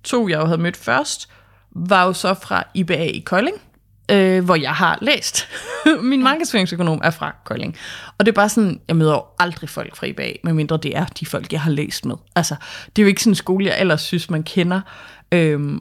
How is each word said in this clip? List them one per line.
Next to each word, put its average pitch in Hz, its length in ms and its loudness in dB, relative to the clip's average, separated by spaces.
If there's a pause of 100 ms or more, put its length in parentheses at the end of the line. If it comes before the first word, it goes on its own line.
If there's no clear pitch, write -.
to, 240 240 0
jeg 160 120 0
jo 156 40 0
havde 165 160 2
mødt 175 160 -2
først, - 520 -2 (440)
var 180 320 2
jo 180 80 2
så 185 220 -2
fra - 300 -4 (100)
I 185 100 0
B 165 60 -2
A 160 140 0
i - 220 -4
Kolding, 254 300 0 (540)
øh, 185 340 4
hvor 180 100 4
jeg 156 200 0
har 165 280 2
læst. - 460 -2 (220)
<laughs> 302 320 2
Min 262 200 2
markedsføringsøkonom 185 840 0
er 165 60 2
fra 151 240 -6 (100)
Kolding. - 320 -8 (420)
Og 202 80 4
det 220 60 6
er - 20 -10
bare 208 140 4
sådan, 208 400 0
jeg 165 80 2
møder 156 160 4
jo 139 100 0 (160)
aldrig 175 300 -4
folk - 280 -12
fra - 100 -10
I 67 60 -6
B - 80 -10
A, 62 120 -6 (120)
medmindre 156 380 0
det 143 140 -4
er 151 80 -2
de - 220 -10
folk, - 260 -8
jeg 160 80 -4
har 156 100 0
læst 147 340 -4
med. 123 100 -6 (220)
Altså, 147 180 -2 (420)
det 214 60 6
er - 20 8
jo 196 40 8
ikke 196 140 4
sådan 233 80 4
en 190 40 6
skole, 190 320 0
jeg - 140 0
ellers 151 220 2
synes, - 280 -4
man 156 120 -2
kender. 180 380 0 (520)
Øhm, 147 480 2